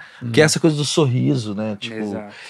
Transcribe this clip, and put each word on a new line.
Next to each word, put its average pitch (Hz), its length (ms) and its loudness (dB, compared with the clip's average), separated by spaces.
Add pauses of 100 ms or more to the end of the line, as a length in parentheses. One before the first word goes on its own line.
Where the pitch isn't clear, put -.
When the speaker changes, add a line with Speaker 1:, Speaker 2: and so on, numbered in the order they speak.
(240)
Speaker 1:
Uhum. 120 80 -6
Speaker 2:
Que 127 100 6
é - 20 8
essa 156 160 2
coisa 160 160 4
do 147 80 -2
sorriso, 127 720 0
né? 107 260 -6
Tipo, 113 200 -12
Speaker 3:
Exato. 104 340 -8 (160)